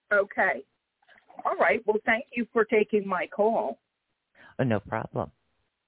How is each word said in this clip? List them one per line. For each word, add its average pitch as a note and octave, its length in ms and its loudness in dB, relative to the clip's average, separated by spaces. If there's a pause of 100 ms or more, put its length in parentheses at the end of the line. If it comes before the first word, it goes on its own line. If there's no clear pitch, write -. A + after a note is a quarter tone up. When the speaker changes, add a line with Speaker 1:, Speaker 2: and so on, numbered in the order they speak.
(120)
Speaker 1:
Okay. G3 500 0 (840)
All G4 120 -2
right. G#3+ 300 2
Well, G#3+ 200 2
thank A#3 260 0
you A#3+ 200 -4
for A3 120 2
taking G#3 420 0
my F3 200 -4
call. G3+ 520 -2 (800)
Speaker 2:
Oh, C3+ 60 0
no A2 160 0
problem. A2+ 500 -6 (580)